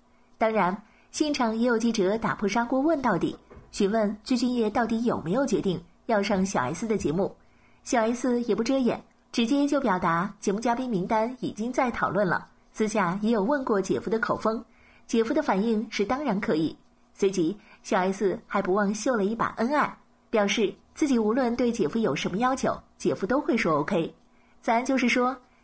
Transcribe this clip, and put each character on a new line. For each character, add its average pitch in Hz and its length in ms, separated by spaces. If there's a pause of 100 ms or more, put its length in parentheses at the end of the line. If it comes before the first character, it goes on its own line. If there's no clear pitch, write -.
(360)
当 220 160
然， 190 240 (340)
现 302 220
场 226 240
也 233 100
有 233 120
记 233 120
者 208 280
打 262 160
破 208 120
砂 233 160
锅 262 160
问 302 220
到 226 160
底， 165 180 (380)
询 190 180
问 208 320
鞠 254 140
婧 247 100
祎 240 220
到 226 180
底 226 180
有 190 180
没 165 100
有 269 140
决 180 120
定 180 240 (220)
要 214 180
上 196 220
小 190 160
S 131 260
的 214 120
节 160 120
目。 175 240 (480)
小 240 200
S 240 400
也 226 120
不 220 80
遮 269 160
掩， 240 240 (300)
直 233 140
接 285 200
就 285 140
表 196 180
达 175 400
节 202 140
目 208 80
嘉 233 140
宾 254 140
名 196 180
单 233 340
已 156 100
经 233 220
在 262 180
讨 - 200
论 196 160
了， 156 200 (260)
私 214 140
下 202 360
也 214 80
有 226 120
问 262 220
过 214 160
姐 185 180
夫 196 120
的 220 80
口 151 180
风， 220 260 (440)
姐 226 160
夫 226 100
的 302 100
反 202 200
应 220 280
是 208 140
当 262 180
然 202 180
可 214 140
以。 156 220 (380)
随 196 160
即， 190 260 (260)
小 - 160
S 190 480
还 202 140
不 185 140
忘 208 200
秀 254 220
了 202 80
一 214 100
把 - 220
恩 254 180
爱， 214 220 (320)
表 208 180
示 202 280 (200)
自 311 140
己 247 100
无 214 140
论 240 240
对 240 160
姐 226 160
夫 226 100
有 185 160
什 170 160
么 185 80
要 254 160
求， 156 240 (200)
姐 151 160
夫 - 120
都 247 140
会 269 160
说 165 220
OK。 151 360 (460)
咱 240 240
就 269 140
是 240 100
说， 247 260 (300)